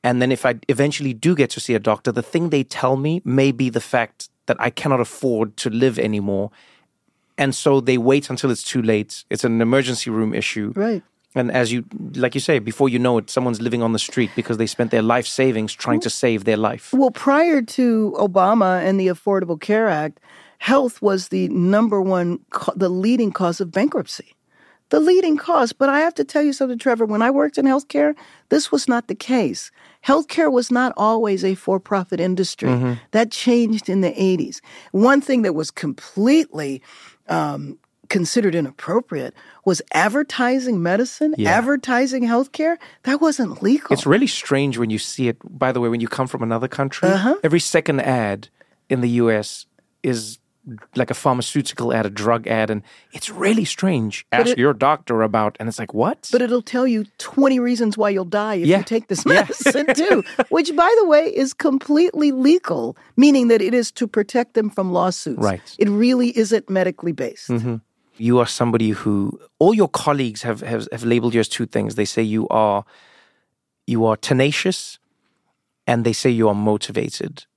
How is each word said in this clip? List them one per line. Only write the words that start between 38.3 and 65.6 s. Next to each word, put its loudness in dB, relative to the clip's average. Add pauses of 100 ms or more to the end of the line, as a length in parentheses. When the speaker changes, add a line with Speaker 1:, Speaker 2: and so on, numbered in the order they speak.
Speaker 2:
inappropriate -4 (320)
was 2 (140)
advertising 0
medicine, 0
Speaker 1:
Yeah. 0
Speaker 2:
advertising 0
healthcare. 0 (280)
That 0
wasn't 0
legal. 2
Speaker 1:
It's 2
really 4
strange 0
when -2
you -2
see -4
it, -2
by -2
the 0
way, 0
when -2
you -4
come -4
from -6
another -2
country. -2
Speaker 2:
Uh-huh. 2
Speaker 1:
Every 2
second 0
ad -2 (420)
in 0
the 0 (140)
U 4
S -4 (380)
is -4 (560)
like -2
a -4
pharmaceutical -2
ad, 0
a -4
drug -2
ad, 0
and -4 (300)
it's -12
really 0
strange. -2
Speaker 2:
But 2
Speaker 1:
Ask 2
Speaker 2:
it 0
Speaker 1:
your 4
doctor 0
about, 0
and -6
it's -10
like, -10
"What?" -2
Speaker 2:
But 4
it'll 0
tell -2
you 0 (140)
twenty 2
reasons 0
why 2
you'll -2
die -2
if 2
Speaker 1:
Yeah. 6
Speaker 2:
you -2
take -4
this -4
Speaker 1:
Yeah. 4
<laughs> 6
Speaker 2:
medicine, 0
too, 2 (280)
which, 2
by 6
the 4
way, 6 (100)
is 0
completely 2
legal, 2 (220)
meaning 6
that 6
it 0
is 0
to -4
protect -2
them 0
from -2
lawsuits. -2
Speaker 1:
Right. -4